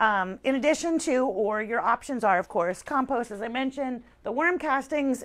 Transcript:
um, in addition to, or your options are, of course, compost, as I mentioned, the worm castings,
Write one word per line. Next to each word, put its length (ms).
um, 420
in 120
addition 460
to, 260
or 360
your 180
options 440
are, 140
of 100
course, 340
compost, 480
as 120
I 60
mentioned, 540
the 100
worm 260
castings, 680